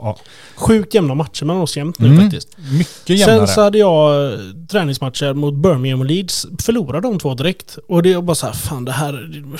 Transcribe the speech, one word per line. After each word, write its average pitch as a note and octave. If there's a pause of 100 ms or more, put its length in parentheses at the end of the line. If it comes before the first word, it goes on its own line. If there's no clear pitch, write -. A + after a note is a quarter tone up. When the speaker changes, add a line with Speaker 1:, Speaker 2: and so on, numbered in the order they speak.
Speaker 1:
Ja. G#2 (400)
Speaker 2:
Sjukt A3
jämna D#3
matcher D3
mellan F3
oss -
jämt D3
nu A#2
Speaker 1:
Mm. D3
Speaker 2:
faktiskt. G3+ (240)
Speaker 1:
Mycket - (100)
jämnare. G#3
Speaker 2:
Sen G3
så G#3+
hade G#3
jag, D3+
eh, F#2+ (320)
träningsmatcher C#3+
mot D3
Birmingham C3+
och C3
Leeds. F3 (160)
Förlorade G3
de G#3
två C#3
direkt. C#3+ (100)
Och E3+
det F#3
är F3
bara F3
så -
här, D3+
fan C3+
det B2+
här... C#3+ (480)